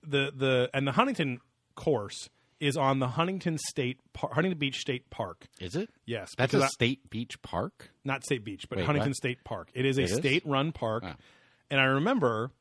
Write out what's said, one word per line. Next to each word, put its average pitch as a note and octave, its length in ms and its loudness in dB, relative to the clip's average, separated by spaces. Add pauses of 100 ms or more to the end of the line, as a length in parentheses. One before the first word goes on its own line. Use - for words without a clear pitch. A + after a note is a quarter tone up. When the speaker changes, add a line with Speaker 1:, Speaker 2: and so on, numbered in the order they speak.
Speaker 1:
the, C#3+ 340 0
the, C3 380 2
and C#3 120 2
the C#3 60 0
Huntington E3 480 0 (340)
course A2 540 -2 (320)
is C#3+ 160 0
on C3+ 240 4
the B2+ 80 0
Huntington E3 500 -2
State B2+ 400 -4 (140)
Par-, - 200 -6
Huntington E3 260 2
Beach C#3 200 -2
State - 320 -6
Park. - 360 -8 (140)
Speaker 2:
Is F#2+ 160 -6
it? G#3 140 -4 (160)
Speaker 1:
Yes, A2 300 -6
Speaker 2:
That's B2+ 160 2
Speaker 1:
because F3+ 100 6
Speaker 2:
a C3+ 40 4
Speaker 1:
I - 20 4
Speaker 2:
state - 420 0
beach A2+ 320 -8
park? - 480 -6 (140)
Speaker 1:
Not C3+ 200 -4
State B2 200 -2
Beach, G2+ 240 -10
but A2+ 100 -6
Speaker 2:
Wait, F2+ 80 0
Speaker 1:
Huntington C#3+ 240 2
Speaker 2:
what? C3 60 -4
Speaker 1:
State B2 280 -6
Park. F#2+ 300 -10
It B2+ 100 -2
is C3+ 140 2
a C#3 40 2
Speaker 2:
It F2 80 2
is? G2+ 60 2
Speaker 1:
state-run C#3+ 560 0
park. A2 340 -4
Speaker 2:
Oh. E2+ 60 -10 (580)
Speaker 1:
And C#3 100 4
I C3+ 40 8
remember C3+ 640 4 (100)